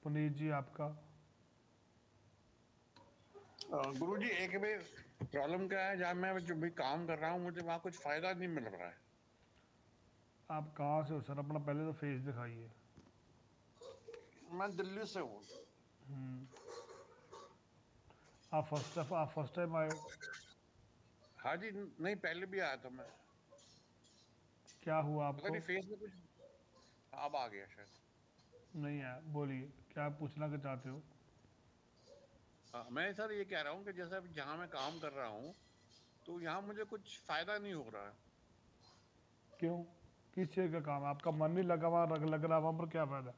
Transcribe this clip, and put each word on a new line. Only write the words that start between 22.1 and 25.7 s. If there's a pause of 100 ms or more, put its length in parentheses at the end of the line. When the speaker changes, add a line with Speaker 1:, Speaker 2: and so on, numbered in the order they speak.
Speaker 2:
पहले
भी
आया
था
मैं। (1800)
Speaker 1:
क्या
हुआ
Speaker 2:
पता
नहीं,
Speaker 1:
आपको?
Speaker 2:
face